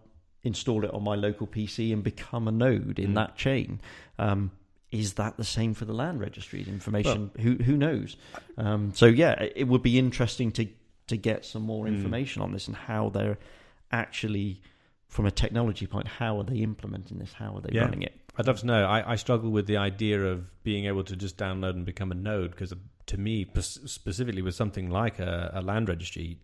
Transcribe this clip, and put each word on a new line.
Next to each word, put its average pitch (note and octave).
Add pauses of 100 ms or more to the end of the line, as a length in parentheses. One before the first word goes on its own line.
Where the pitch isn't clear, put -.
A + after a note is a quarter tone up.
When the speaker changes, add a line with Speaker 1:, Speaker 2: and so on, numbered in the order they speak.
(420)
Speaker 1:
install G#2+
it -
on G#2
my G#2
local G#2
P G#2+
C A2+
and A2
become A2
a A2
node A2+
in G2+
Speaker 2:
Mm. -
Speaker 1:
that G#2+
chain. C3 (380)
Um, G2+ (400)
is G#2+
that A2
the A2+
same A2+
for A2
the A2
land C#3+
registry G2
information? G#2
Speaker 2:
Well G#2+
Speaker 1:
Who, B2
who C3+
knows? C#3 (420)
Um, G#2
so, B2
yeah, B2 (100)
it, -
it C3+
would B2+
be B2
interesting B2
to, A2+ (400)
to A#2+
get G#2+
some A2
more A2
Speaker 2:
Mm. G#2+
Speaker 1:
information A2
on G2
this G2
and G#2+
how G#2+
they're G#2 (520)
actually, G#2 (480)
from -
a G2+
technology A2
point, G#2
how A2
are G2+
they B2
implementing G#2
this? -
How G#2
are G2
they -
Speaker 2:
Yeah. A2+
Speaker 1:
running -
it? - (180)
Speaker 2:
I'd A2+
love A2
to A2+
know. A2+
I, G#2+
I A2+
struggle A2+
with G#2
the G#2
idea G2+
of F2+ (160)
being G2+
able G2
to G2+
just F#2
download F#2+
and F2+
become F#2
a F2+
node, F#2
'cause F#2+ (340)
to G#2
me, G#2
pers-, -
specifically G#2
with F#2
something F#2+
like G#2
a, F2+
a F#2+
land G#2
registry, E2+